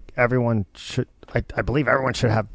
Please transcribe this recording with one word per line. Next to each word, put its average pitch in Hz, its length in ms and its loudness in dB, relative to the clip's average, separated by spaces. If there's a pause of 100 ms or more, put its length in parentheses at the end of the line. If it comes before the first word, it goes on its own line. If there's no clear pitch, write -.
(160)
everyone 117 580 2
should, - 340 -6 (260)
I, 120 80 0 (140)
I 117 60 0
believe 123 260 0
everyone 131 260 2
should 117 160 2
have 107 240 2